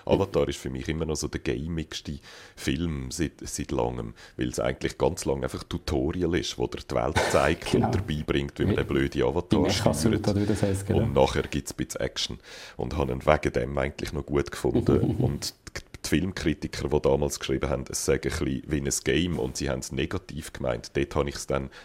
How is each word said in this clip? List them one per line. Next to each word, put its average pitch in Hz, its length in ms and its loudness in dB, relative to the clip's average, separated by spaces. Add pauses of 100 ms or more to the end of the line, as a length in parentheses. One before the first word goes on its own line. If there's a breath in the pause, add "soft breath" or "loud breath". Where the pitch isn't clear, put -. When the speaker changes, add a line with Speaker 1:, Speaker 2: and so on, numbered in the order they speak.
Speaker 1:
Avatar 78 440 2
ist 69 100 -4
für - 100 -8
mich 65 200 -6
immer 78 180 -2
noch 78 80 -2
so 73 140 -4
der - 120 -4
gamigste 78 800 -4 (380 loud breath)
Film 69 560 -2
seit, 80 280 -2
seit - 300 -8
langem, 60 440 -2 (220 loud breath)
weil 62 120 -2
es 64 100 -4
eigentlich 67 400 -2
ganz - 260 0
lang 69 200 0
einfach 78 180 -6
Tutorial 82 720 0
ist, - 240 -2
wo 62 80 0
dir - 140 -10 (100)
die 67 60 -4
Welt 64 200 0 (140)
zeigt 76 360 4
Speaker 2:
<laughs> - 40 -6
Genau. - 160 4
Speaker 1:
und - 80 0
dir 92 80 0 (140)
beibringt, 71 420 -2
wie - 60 2
man - 80 2
Speaker 2:
Wie - 40 2
Speaker 1:
den 67 120 0
blöden 69 220 2
Speaker 2:
die 71 120 0
Speaker 1:
Avatar 73 380 2
Speaker 2:
Mecha-Suit, 80 580 4
Speaker 1:
steuert. - 100 0
Speaker 2:
oder 101 140 2
wie 104 40 2
das 104 160 0
heisst, 98 260 0
genau. 98 160 4
Speaker 1:
Und 69 100 0
nachher 67 280 6
gibt's - 300 -4
ein - 40 -10
bisschen - 240 -4
Action. - 380 -4 (380 loud breath)
Und 64 200 -4
habe 67 160 2
ihn 67 120 -4
wegen 73 280 6
dem 67 260 0
eigentlich - 340 -2
noch 73 140 -4
gut 71 240 2
gefunden. - 680 4
Speaker 2:
<laughs> - 40 -2
Speaker 1:
Und - 340 0 (500)
die - 60 -4
Filmkritiker, 78 800 0
die 73 120 4
damals 71 400 2
geschrieben 67 280 -2
haben, 67 220 -2
es - 140 -4
sei 71 100 4
ein 67 60 0
bisschen 65 480 -2
wie 73 120 0
ein 69 80 -2 (160)
Game 80 340 2
und 64 180 -2
sie 71 120 -2
haben 65 120 -2
es - 100 -10
negativ 71 600 -4
gemeint, 62 440 -4
dort 69 200 0
habe 71 120 2
ich 71 60 -6
es - 140 -10
dann 67 220 -2 (140 loud breath)